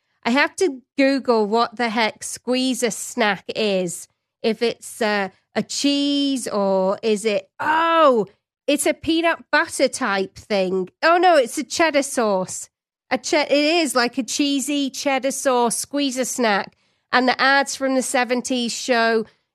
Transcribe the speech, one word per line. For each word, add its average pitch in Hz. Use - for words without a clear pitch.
I 226
have 294
to 277
Google 254
what 226
the 233
heck 214
Squeeze-A 247
Snack 208
is. 190
If 226
it's, -
uh, 208
a 220
cheese 285
or 196
is 214
it, 202
oh, 311
it's 285
a 302
peanut 330
butter 302
type 196
thing. 190
Oh 339
no, 349
it's 262
a 294
cheddar 294
sauce. 208
A 262
che-, 302
it -
is 294
like 240
a 269
cheesy 285
cheddar 269
sauce 247
Squeeze-A 262
Snack. 214
And 254
the 233
ads 269
from 269
the 262
seventies 247
show 226